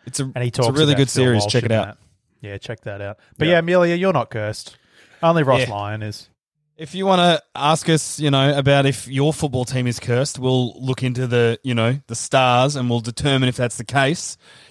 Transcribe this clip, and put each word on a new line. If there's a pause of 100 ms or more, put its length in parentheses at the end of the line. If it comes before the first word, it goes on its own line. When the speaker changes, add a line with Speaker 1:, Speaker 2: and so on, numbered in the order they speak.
Speaker 1:
it's
a,
Speaker 2:
And
he
Speaker 1:
it's
a
Speaker 2:
talks
Speaker 1:
really
Speaker 2:
about
Speaker 1:
good
Speaker 2:
Phil
Speaker 1:
series.
Speaker 2:
Walsh
Speaker 1:
Check
it
Speaker 2:
in
Speaker 1:
out.
Speaker 2:
that. (460)
Yeah,
check
that
out. (200)
But
Speaker 3:
Yeah.
Speaker 2:
yeah,
Amelia,
you're
not
cursed. (460)
Only
Ross
Speaker 1:
Yeah.
Speaker 2:
Lyon
is. (480)
Speaker 1:
If
you
wanna (160)
ask
us,
you
know,
about
if
your
football
team
is
cursed,
we'll
look
into
the,
you
know,
the
stars
and
we'll
determine
if
that's
the
case. (320)